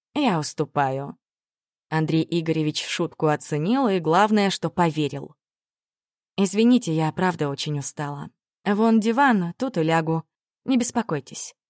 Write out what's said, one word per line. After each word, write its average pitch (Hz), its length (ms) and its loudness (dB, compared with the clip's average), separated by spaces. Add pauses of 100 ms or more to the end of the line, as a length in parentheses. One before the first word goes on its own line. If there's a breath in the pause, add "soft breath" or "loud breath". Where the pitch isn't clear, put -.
(140)
я 262 260 0
уступаю. 139 760 -4 (760)
Андрей 156 380 0
Игоревич 156 560 -2
шутку - 440 -2
оценил 160 580 0
и, 190 140 0
главное, 196 500 2
что - 200 -4
поверил. 147 640 -2 (1000)
"Извините, 214 560 4
я 156 200 0
правда 170 360 0
очень 143 300 -6
устала. 143 520 -8 (340)
Вон 220 340 4
диван, 220 580 2
тут 262 200 -6
и 165 80 2
лягу. 160 400 0 (400)
Не 262 120 0
беспокойтесь. - 800 -4 (160)